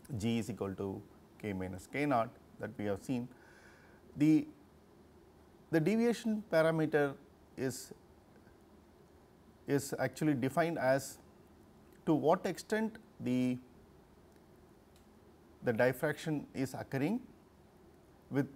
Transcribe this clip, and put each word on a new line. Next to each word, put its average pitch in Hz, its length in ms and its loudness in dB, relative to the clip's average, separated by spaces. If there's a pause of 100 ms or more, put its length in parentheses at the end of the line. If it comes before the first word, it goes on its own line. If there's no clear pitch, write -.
(180)
G 117 220 0
is 104 100 -6
equal 98 260 -6
to 101 260 -6 (400)
K 104 120 -4
minus 92 380 -8
K 143 140 -2
naught 123 240 2 (300)
that 107 180 -8
we 104 80 -6
have 101 180 -2
seen. 123 240 -4 (880)
The, 151 320 4 (1200)
the 160 120 4
deviation 214 680 0
parameter 156 640 4 (440)
is, - 340 -4 (1800)
is 135 320 0
actually 147 340 0
defined 147 460 0
as 131 380 2 (880)
to 160 100 4
what 151 300 2
extent 214 520 -4 (220)
the, 127 380 0 (2000)
the 127 80 2
diffraction 139 800 0
is 127 180 -2
occurring 139 460 -2 (1120)
with, 143 240 0